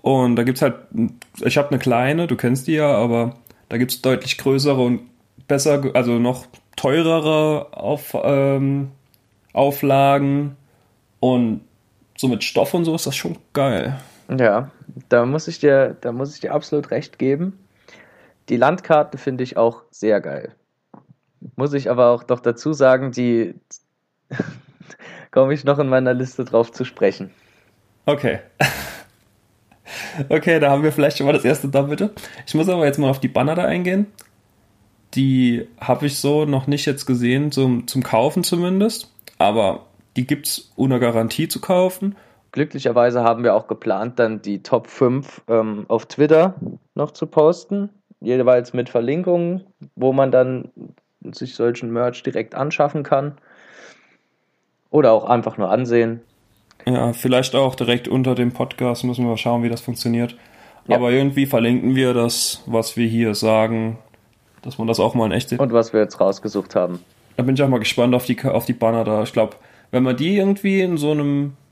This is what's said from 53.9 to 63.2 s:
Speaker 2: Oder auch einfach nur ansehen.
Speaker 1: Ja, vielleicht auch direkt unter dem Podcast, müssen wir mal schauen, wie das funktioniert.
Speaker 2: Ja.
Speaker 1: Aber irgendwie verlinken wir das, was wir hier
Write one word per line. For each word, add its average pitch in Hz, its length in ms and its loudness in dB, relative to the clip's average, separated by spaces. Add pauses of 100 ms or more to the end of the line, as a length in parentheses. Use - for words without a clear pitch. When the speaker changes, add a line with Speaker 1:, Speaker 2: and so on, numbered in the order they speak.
Speaker 2:
Oder 139 220 6
auch 110 140 4
einfach 117 320 0
nur 98 120 -2
ansehen. 117 520 0 (640)
Speaker 1:
Ja, 123 280 0
vielleicht 127 420 0
auch 131 200 2
direkt 120 320 -2
unter 127 280 0
dem 123 180 0
Podcast, 127 500 -4
müssen 123 220 -2
wir 120 60 0
mal 113 60 -2
schauen, 120 260 0
wie 117 60 -2
das 117 120 -6
funktioniert. 117 540 -4 (520)
Speaker 2:
Ja. - 80 2
Speaker 1:
Aber 123 160 0
irgendwie 139 340 2
verlinken 123 500 0
wir 131 180 2
das, - 520 -2
was 113 300 -2
wir 117 120 0
hier 113 280 0